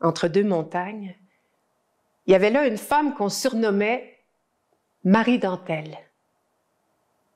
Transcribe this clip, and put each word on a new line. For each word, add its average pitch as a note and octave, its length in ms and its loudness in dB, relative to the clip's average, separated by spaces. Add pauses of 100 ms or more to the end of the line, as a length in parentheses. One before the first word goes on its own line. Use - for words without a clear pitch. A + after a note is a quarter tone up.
entre E3 260 0
deux F#3 160 0
montagnes, F3+ 720 -4 (1080)
il F#3 40 8
y F#3+ 40 8
avait G3+ 160 4
là C#4 160 2
une G#3+ 100 -2
femme C#4+ 380 -2
qu'on G#3 120 -4
surnommait A3 960 -2 (800)
Marie A3+ 360 4
Dentelle. D#3+ 580 -6 (1400)